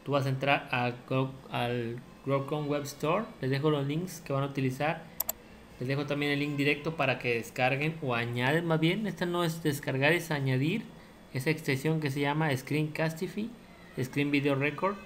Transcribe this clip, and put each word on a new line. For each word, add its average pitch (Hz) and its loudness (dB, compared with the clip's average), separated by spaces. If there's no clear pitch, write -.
Tú 135 -2
vas 135 2
a 139 0
entrar 135 2
al 123 2
Chrome, 131 0
al 120 -2
Chrome 139 0
Web 143 0
Store, 170 0
les 131 0
dejo 139 2
los 143 2
links 160 -2
que - -4
van 135 2
a 139 0
utilizar, 139 0
les 123 -4
dejo 143 0
también 143 0
el 139 2
link 147 -2
directo 147 2
para 127 2
que 120 0
descarguen 135 0
o 127 0
añaden, 123 2
más 160 4
bien, 185 2
esta 180 -2
no 175 2
es 165 0
descargar, 139 2
es 170 0
añadir 143 2
esa 135 0
extensión 156 0
que 147 -2
se 139 -2
llama 147 2
Screencastify, 160 -2
Screen 143 0
Video 143 4
Record. 147 0